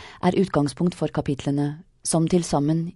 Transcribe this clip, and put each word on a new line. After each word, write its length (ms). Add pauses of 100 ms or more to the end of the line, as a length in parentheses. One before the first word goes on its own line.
(220)
er 160
utgangspunkt 580
for 160
kapitlene, 680 (220)
som 260
til 160
sammen 500